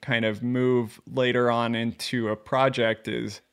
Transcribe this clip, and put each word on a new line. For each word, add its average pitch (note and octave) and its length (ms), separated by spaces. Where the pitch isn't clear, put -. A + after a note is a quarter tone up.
kind A#2 220
of A2 180
move B2 640
later B2 440
on A#2 240
into A2+ 540
a G#2+ 80
project C3 720
is, A2+ 320